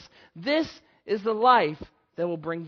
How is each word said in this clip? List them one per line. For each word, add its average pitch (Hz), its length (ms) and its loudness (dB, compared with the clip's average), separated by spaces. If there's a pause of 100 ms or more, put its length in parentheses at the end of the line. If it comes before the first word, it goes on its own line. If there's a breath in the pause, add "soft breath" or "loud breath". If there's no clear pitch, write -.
(340 soft breath)
this 285 360 0 (360 soft breath)
is 208 180 -4
the 220 100 -2
life 214 480 4 (340)
that 170 140 -2
will 170 80 -4
bring 165 300 -8